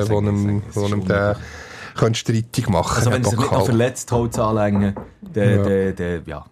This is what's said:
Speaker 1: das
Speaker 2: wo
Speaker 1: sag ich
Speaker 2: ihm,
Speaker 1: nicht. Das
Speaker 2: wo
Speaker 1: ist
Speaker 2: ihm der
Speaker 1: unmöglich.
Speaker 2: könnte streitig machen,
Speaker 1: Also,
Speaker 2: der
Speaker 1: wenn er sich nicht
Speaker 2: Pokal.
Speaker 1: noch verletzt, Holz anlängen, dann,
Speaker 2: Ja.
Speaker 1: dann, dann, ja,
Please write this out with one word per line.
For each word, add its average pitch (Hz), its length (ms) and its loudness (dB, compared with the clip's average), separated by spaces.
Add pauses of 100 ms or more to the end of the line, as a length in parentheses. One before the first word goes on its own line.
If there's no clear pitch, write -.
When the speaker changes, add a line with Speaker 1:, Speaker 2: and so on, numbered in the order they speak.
Speaker 1:
das 104 100 0
Speaker 2:
wo 104 100 2
Speaker 1:
sag - 20 0
ich 104 60 0
Speaker 2:
ihm, 101 260 0
Speaker 1:
nicht. 101 120 -4
Das - 80 -14
Speaker 2:
wo 101 100 0
Speaker 1:
ist 101 60 0
Speaker 2:
ihm 98 160 -2
der 101 220 2
Speaker 1:
unmöglich. - 160 -4 (520)
Speaker 2:
könnte 117 220 2
streitig 113 500 -2
machen, 85 280 2
Speaker 1:
Also, 117 120 2
Speaker 2:
der - 80 2
Speaker 1:
wenn 127 60 0
er 101 60 2
sich 110 100 2
nicht - 80 0
Speaker 2:
Pokal. - 120 0
Speaker 1:
noch 98 60 2
verletzt, 123 460 0
Holz 117 280 0
anlängen, 104 560 2 (380)
dann, 101 160 2
Speaker 2:
Ja. 101 140 4
Speaker 1:
dann, 95 320 0
dann, 87 320 -4
ja, 73 240 -12